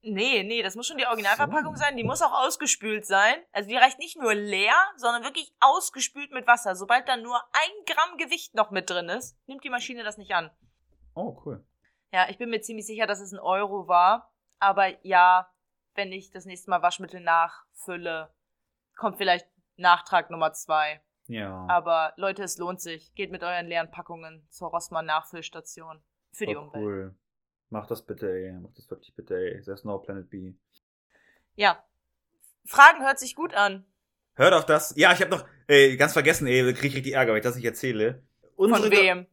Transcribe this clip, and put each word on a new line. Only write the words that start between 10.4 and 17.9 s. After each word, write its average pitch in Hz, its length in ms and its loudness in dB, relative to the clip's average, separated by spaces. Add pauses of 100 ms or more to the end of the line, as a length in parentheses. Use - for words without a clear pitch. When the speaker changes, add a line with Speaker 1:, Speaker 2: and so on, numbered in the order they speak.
Speaker 2:
Oh, - 300 -10
cool. 120 220 -14 (460)
Speaker 1:
Ja, 190 180 2
ich 196 80 -14
bin 240 120 -8
mir 220 100 -4
ziemlich 220 260 -14
sicher, 220 200 -4
dass 202 140 -6
es 196 120 -18
ein 196 80 -14
Euro 190 480 -4
war. 185 440 2 (280)
Aber 196 440 0
ja, 185 480 4 (420)
wenn 196 180 -6
ich 190 180 -16
das 185 160 -18
nächste 190 240 -14
Mal 190 120 2
Waschmittel 180 380 -4
nachfülle, 170 1120 -4 (640)